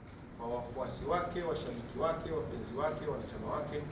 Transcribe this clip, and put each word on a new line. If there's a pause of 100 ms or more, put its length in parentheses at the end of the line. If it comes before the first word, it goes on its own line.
(380)
kwa
wafuasi
wake,
washabiki
wake,
wapenzi
wake,
wanachama
wake,